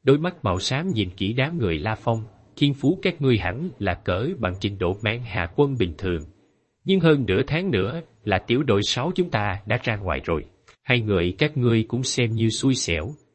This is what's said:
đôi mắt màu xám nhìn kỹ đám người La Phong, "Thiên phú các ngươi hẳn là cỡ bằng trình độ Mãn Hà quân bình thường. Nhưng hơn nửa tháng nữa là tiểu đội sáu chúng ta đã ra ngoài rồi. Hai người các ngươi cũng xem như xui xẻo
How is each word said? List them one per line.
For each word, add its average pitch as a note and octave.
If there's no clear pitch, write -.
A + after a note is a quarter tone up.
đôi C#3
mắt F3
màu F#2
xám C#3+
nhìn G#2
kỹ G2
đám C#3+
người E2+
La A2
Phong, A2+
"Thiên C#3+
phú D#3+
các F3
ngươi B2+
hẳn A2
là F#2+
cỡ G2+
bằng F#2
trình G2+
độ F#2
Mãn A2+
Hà F2
quân C#3
bình E2
thường. F2
Nhưng F#3+
hơn D3+
nửa F#2+
tháng F3
nữa A#2
là F#2+
tiểu B2
đội G#2+
sáu C3
chúng F3+
ta G#2
đã A#2
ra A2
ngoài F2
rồi. D#2+
Hai B2
người F2+
các D3
ngươi A#2
cũng A#2+
xem B2
như A2
xui C3
xẻo E2+